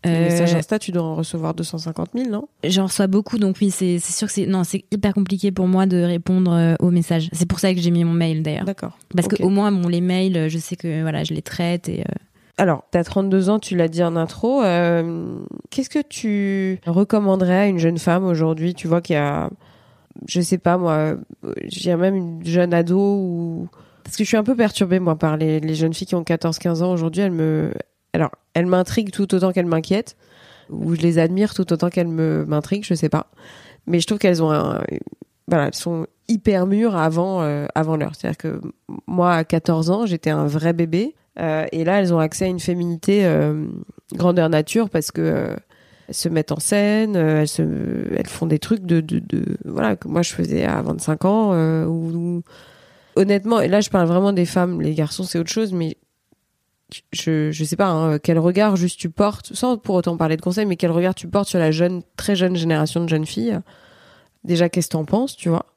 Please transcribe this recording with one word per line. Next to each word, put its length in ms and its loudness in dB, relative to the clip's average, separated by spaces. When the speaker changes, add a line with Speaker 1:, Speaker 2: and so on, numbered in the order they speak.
Speaker 1:
Les 80 2
Speaker 2:
euh, 160 2
Speaker 1:
messages 260 2
Insta, 240 -2
tu 140 -8
dois 100 0
en 140 -4
recevoir 380 -4
deux 100 -4
cent 140 -10
cinquante 360 -8
mille, 160 -4
non ? 160 -6
Speaker 2:
j'en 240 0
reçois 220 0
beaucoup, 300 0
donc 220 2
oui, 120 4
c'est, 260 0
c'est 140 -6
sûr 160 -4
que 60 -6
c'est, 120 0
non, 180 2
c'est 280 -6
hyper 220 0
compliqué 360 0
pour 160 0
moi 200 4
de 100 2
répondre, 560 2
euh, 260 4
aux 140 4
messages. 400 2
C'est 140 0
pour 120 -4
ça 160 2
que 60 0
j'ai 100 2
mis 140 4
mon 80 2
mail, 320 0
d'ailleurs. 200 -2
Speaker 1:
D'accord. 320 -6
Speaker 2:
Parce 100 2
Speaker 1:
Ok. 120 0
Speaker 2:
que 40 -2
au 60 2
moins, 240 2
bon, 160 0
les 120 0
mails, 480 0
je 100 -4
sais 180 -8
que, 260 -4
voilà, 220 -2
je 100 -4
les 80 -6
traite 460 -4
et, 140 -6
euh, 120 -6
Speaker 1:
Alors, 320 2
t'as 140 0
trente-deux 460 0
ans, 80 2
tu 180 -4
l'as 120 2
dit 160 -2
en 120 -2
intro. 460 0
Euh, 760 0
qu'est-ce 200 -4
que 160 -2
tu 800 -2
recommanderais 720 2
à 80 4
une 120 2
jeune 200 2
femme 260 2
aujourd'hui, 500 0
tu 140 -8
vois, 120 2
qui 140 -2
a, 340 0
je 140 -2
sais 180 0
pas, 180 2
moi, 160 0
euh, 240 0
je 160 -12
dirais 160 0
même 200 2
une 280 -6
jeune 300 2
ado 240 4
ou... 680 0
Parce 120 -14
que 80 0
je 40 -4
suis 80 2
un 80 4
peu 120 0
perturbée, 440 2
moi, 160 2
par 200 0
les, 240 2
les 140 -2
jeunes 200 0
filles 140 -8
qui 60 -2
ont 100 -2
quatorze, 340 -2
quinze 240 -2
ans 100 2
aujourd'hui. 300 0
Elles 80 0
me, 420 0
alors, 180 0
elles 120 2
m'intriguent 460 0
tout 220 -2
autant 180 2
qu'elles 140 0
m'inquiètent, 500 -2
ou 260 -2
je 60 -4
les 180 4
admire 340 2
tout 180 0
autant 180 0
qu'elles 180 0
me, 360 0
m'intriguent, 400 -2
je 100 0
sais 160 0
pas. 200 -2
Mais 140 2
je 60 -2
trouve 120 -2
qu'elles 240 4
ont 80 2
un, 300 0
voilà, 220 2
elles 60 -6
sont 320 -6
hyper 400 2
mûres 300 2
avant, 460 0
euh, 240 -2
avant 200 0
l'heure. 200 -4
C'est-à-dire 220 -6
que 220 -8
moi, 280 2
à 100 0
quatorze 460 0
ans, 160 2
j'étais 240 -2
un 160 0
vrai 260 0
bébé. 420 -2
Euh, 320 -2
et 140 -2
là, 160 2
elles 120 2
ont 60 4
accès 280 0
à 20 0
une 120 -4
féminité, 640 0
euh, 420 2
grandeur 340 4
nature 420 2
parce 220 -2
que, 80 -4
euh, 360 -2
elles 60 -12
se 160 -4
mettent 200 -2
en 80 -2
scène, 580 2
euh, 260 4
elles 60 0
se... 140 -2
elles 100 -2
font 200 -6
des 120 2
trucs 260 -2
de, 160 2
de, 200 -4
de, 240 -4
voilà, 280 -2
que 140 -10
moi 140 0
je 100 -2
faisais 320 -2
à 180 -2
vingt-cinq 440 -4
ans, 260 2
euh, 340 2
ou, 240 -4
ou, 40 -8
honnêtement, 460 2
et 80 0
là 120 4
je 100 -2
parle 180 4
vraiment 240 4
des 140 2
femmes, 340 0
les 140 0
garçons 280 -2
c'est 160 -4
autre 140 -4
chose, 200 -2
mais 240 -4
je, 380 0
je 140 -4
sais 120 -4
pas, 120 2
hein, 300 2
quel 200 2
regard 380 4
juste 220 0
tu 120 -6
portes, 440 -2
sans 220 0
pour 180 -4
autant 220 0
parler 200 0
de 60 -8
conseils, 240 0
mais 100 -2
quel 140 0
regard 240 2
tu 140 -12
portes 200 0
sur 100 0
la 120 4
jeune, 320 0
très 200 0
jeune 200 2
génération 460 0
de 60 -2
jeunes 180 0
filles. 320 -4
Déjà, 240 2
qu'est-ce 200 -2
que 40 -8
t'en 120 -2
penses, 320 -2
tu 120 -4
vois ? 180 0